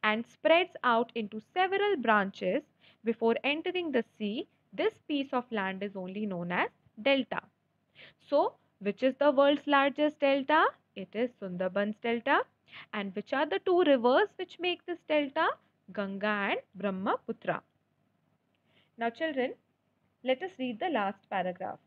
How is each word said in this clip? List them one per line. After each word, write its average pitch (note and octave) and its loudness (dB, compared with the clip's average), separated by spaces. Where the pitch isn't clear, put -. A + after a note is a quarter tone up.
and G#3+ 0
spreads E4+ 2
out A#3+ 2
into A3 -8
several G4 0
branches G#3 0
before A3+ 0
entering E4 -4
the A#3+ 0
sea, G#3+ -6
this D#4+ -2
piece C#4 -4
of B3 -4
land F#3+ -4
is G3+ -8
only F#3+ -8
known F3 -4
as A3 -2
delta. C4+ 0
So, D#4+ 4
which G3+ -4
is C4 2
the D4 4
world's C#4+ 4
largest C#4+ 2
delta? C#4+ 4
It F#3+ -12
is A#3+ -2
Sundarbans F#3+ -2
Delta. A#3+ 0
And G3 -6
which - -8
are C#4 0
the F#4 -2
two F4+ 4
rivers C#4 4
which - -12
make F4 -4
this E4+ -8
delta? D4+ 0
Ganga G3 -6
and G#4 -2
Brahmaputra. G3 -4
Now, A#3 -2
children, C4+ -4
let C4 0
us F#4 -8
read B3 -6
the F#4 -2
last G#3 -4
paragraph. F#3 -6